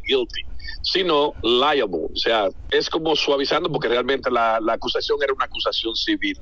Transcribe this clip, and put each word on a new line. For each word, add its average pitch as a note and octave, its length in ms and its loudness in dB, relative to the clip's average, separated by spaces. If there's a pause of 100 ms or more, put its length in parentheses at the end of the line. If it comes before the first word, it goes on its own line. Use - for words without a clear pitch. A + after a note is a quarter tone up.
guilty, B2+ 360 0 (400)
sino D#3 600 2
liable. B2 680 2
O - 40 -6
sea, A2 320 2 (220)
es D3 180 2
como D#3+ 280 0
suavizando D3+ 540 0
porque B2+ 180 -2
realmente B2 420 0
la, A2+ 300 2
la A2+ 140 2
acusación B2+ 460 -2
era C3+ 120 0
una C3 140 -2
acusación - 500 -2
civil. G2+ 460 -2